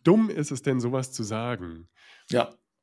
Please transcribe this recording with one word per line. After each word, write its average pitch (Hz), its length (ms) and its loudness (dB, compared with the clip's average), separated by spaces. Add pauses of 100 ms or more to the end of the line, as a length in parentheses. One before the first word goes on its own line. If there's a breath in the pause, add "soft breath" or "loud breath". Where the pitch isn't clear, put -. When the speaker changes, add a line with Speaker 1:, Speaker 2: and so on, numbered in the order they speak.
Speaker 1:
dumm 214 280 6
ist 147 220 -4
es 131 100 -6
denn, 131 180 0
sowas 127 320 -2
zu 120 100 -8
sagen? 101 640 -6 (420 soft breath)
Speaker 2:
Ja. - 280 0 (240)